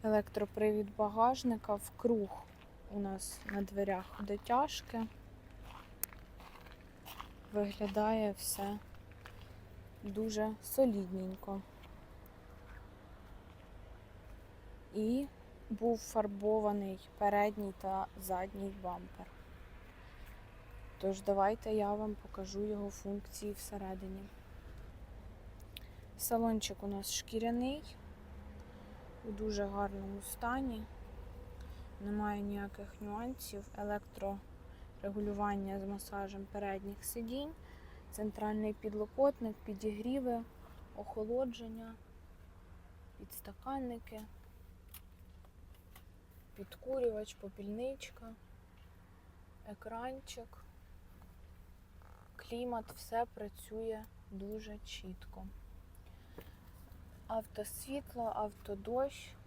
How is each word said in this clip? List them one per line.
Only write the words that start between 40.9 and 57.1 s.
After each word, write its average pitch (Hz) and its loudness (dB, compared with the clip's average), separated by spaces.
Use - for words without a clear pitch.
охолодження, 226 0
підстаканники, 233 -4
підкурювач, 226 2
попільничка, 226 -4
екранчик, 233 -6
клімат, 233 0
все 233 4
працює 220 -4
дуже 208 -4
чітко. - -8